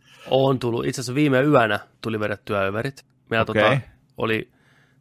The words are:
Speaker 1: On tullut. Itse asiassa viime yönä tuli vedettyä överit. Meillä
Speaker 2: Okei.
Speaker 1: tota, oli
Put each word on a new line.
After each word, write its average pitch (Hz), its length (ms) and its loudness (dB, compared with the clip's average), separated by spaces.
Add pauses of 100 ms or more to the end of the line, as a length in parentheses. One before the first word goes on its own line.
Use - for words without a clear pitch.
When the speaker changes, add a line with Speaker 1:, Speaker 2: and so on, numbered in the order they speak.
(320)
Speaker 1:
On 135 280 2
tullut. 123 260 -2
Itse 139 160 -6
asiassa 123 140 -6
viime 139 260 2
yönä 120 380 4 (220)
tuli 110 180 -4
vedettyä 104 460 -4
överit. 113 400 -6 (240)
Meillä 113 200 0
Speaker 2:
Okei. 110 140 2
Speaker 1:
tota, 127 140 4 (400)
oli 110 340 -4 (500)